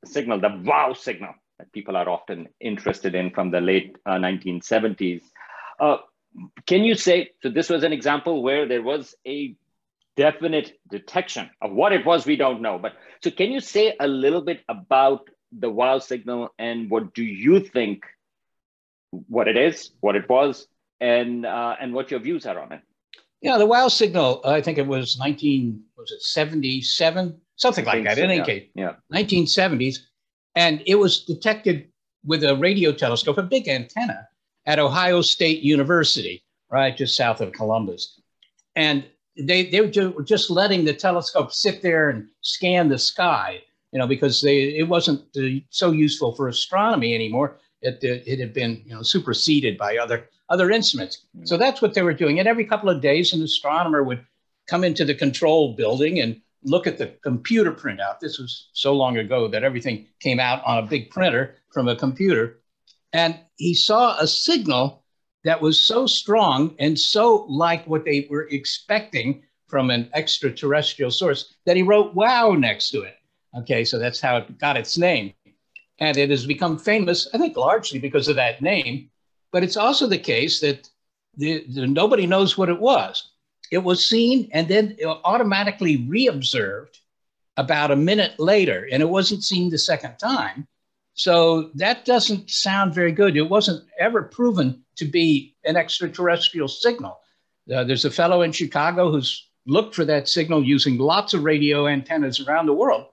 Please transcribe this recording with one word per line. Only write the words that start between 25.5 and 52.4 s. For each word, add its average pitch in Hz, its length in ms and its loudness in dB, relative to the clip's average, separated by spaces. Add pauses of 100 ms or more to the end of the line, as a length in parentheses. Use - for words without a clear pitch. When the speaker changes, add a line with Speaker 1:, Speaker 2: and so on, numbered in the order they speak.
Speaker 2:
was - 140 -16
it 110 120 -14
seventy-seven? 156 1160 -2 (180)
Something 214 280 0
Speaker 1:
I - 20 -2
Speaker 2:
like 113 100 0
Speaker 1:
think 110 120 -2
Speaker 2:
that, 107 80 2
Speaker 1:
so, 147 60 2
Speaker 2:
in 185 80 2
any 180 80 2
Speaker 1:
yeah, - 60 -2
Speaker 2:
case. - 300 -6
Speaker 1:
yeah. 95 200 -6 (160)
Speaker 2:
Nineteen 180 360 0
seventies, 135 600 -2 (460)
and 170 320 2
it 185 80 4
was 196 300 2
detected 180 640 -2 (360)
with 156 200 -2
a 139 120 4
radio 170 360 2
telescope, 135 460 0
a 190 40 -2
big 190 260 -2
antenna, 127 600 -6 (360)
at 151 140 2
Ohio 175 420 2
State 160 400 2
University, 143 840 0 (260)
right, 131 260 0
just 131 200 -4
south 117 240 0
of 95 120 -6
Columbus. 107 680 -6 (560)
And 151 280 0 (320)
they, 180 300 0
they 185 140 0
were 214 80 4
ju-, 185 360 -2
just 202 260 0
letting 185 340 2
the 147 100 0
telescope 175 580 -2
sit - 300 -2
there 160 280 2
and 113 180 -8 (140)
scan 180 460 0
the 135 100 2
sky, 113 640 -2 (300)
you 131 80 -6
know, 127 80 0
because 135 340 0
they, 139 360 2
it 160 120 0
wasn't, 170 340 0 (140)
uh, 135 240 -2 (100)
so 180 200 0
useful 151 420 2
for 139 140 -4
astronomy 156 680 0
anymore. 165 440 -2 (220)
It, 127 240 -6
it, 123 200 -2
it 131 140 -6
had 117 160 -8
been, 117 320 -4
you 120 80 -18
know, 110 80 -16
superseded 127 720 0
by 104 200 -2
other, 117 320 -4 (200)
other 180 220 2
instruments. 135 560 -2 (100)
Speaker 1:
Mm. - 120 -14
Speaker 2:
So 175 80 0
that's 254 260 0
what 214 120 0
they 190 80 2
were 170 120 2
doing. 156 240 2
And 190 80 2